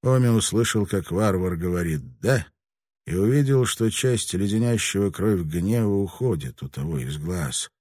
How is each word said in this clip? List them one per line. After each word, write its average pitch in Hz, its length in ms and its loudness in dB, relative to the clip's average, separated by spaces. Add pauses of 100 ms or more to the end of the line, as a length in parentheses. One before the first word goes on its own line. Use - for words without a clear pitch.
Оми 127 240 4
услышал, 110 580 2
как 95 260 -2
варвар 92 440 0
говорит 82 640 -2
«да», 117 260 2 (600)
и 80 100 -4
увидел, 131 500 4
что 113 240 0
часть 120 440 -2
леденящего 101 760 0
кровь 95 320 0
гнева 90 460 0
уходит 98 760 -2
у 67 40 -10
того 71 320 -6
из 67 180 -6
глаз. 78 520 -6 (120)